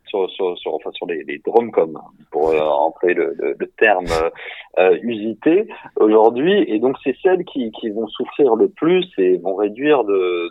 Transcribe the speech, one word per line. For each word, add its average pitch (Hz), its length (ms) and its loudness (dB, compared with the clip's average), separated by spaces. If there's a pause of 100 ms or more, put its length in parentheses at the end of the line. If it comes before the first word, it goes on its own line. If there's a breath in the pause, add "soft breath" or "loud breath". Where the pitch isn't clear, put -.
sur, 95 240 -4
sur, 90 280 -4
sur, 80 160 -8
enfin, 78 180 -8
sur - 140 -10
les, 82 160 -6
les 73 220 -10
dromcom, 95 540 0 (320)
pour, 78 200 -2
euh, 78 80 2
employer 78 560 0
le, 82 240 -2
le, 71 200 -4
le 92 80 -8 (120)
terme, 95 280 2 (160)
euh, 82 80 0 (480 loud breath)
euh, 90 240 6
usité 117 680 -2 (280 loud breath)
aujourd'hui. 120 680 4
Et 110 120 -2
donc 127 260 0
c'est 131 180 -2
celles 185 220 2
qui, 123 280 -6
qui 113 180 -8
vont 107 180 -6
souffrir 127 460 0
le 113 140 4
plus 175 380 0 (120)
et 90 200 2
vont 90 160 -6
réduire 110 500 0
de, 90 460 -2